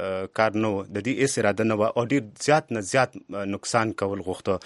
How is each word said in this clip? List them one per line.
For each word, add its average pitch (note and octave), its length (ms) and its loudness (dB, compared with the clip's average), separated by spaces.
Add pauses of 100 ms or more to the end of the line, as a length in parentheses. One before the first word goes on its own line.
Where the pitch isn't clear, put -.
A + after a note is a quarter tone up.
(320)
کار A2 220 4
نه A2 140 0
و، G2 140 -2
د G2 160 -8
دې G#2 100 -4
هیڅ C3 300 0
اراده G#2+ 260 2
نه A2 100 2
وه G#2+ 220 2
او A#2+ 80 2
ډېر C3+ 160 0 (200)
زیات D3 320 2
نه A2+ 80 -2
زیات، B2 360 0
آ، G2 280 -8
نقصان G#2 480 0
کول G2 280 -4
غوښته. F#2 440 -2